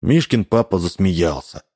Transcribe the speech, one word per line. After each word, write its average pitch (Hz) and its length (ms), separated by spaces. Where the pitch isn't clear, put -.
Мишкин 120 440
папа 117 320
засмеялся. 85 840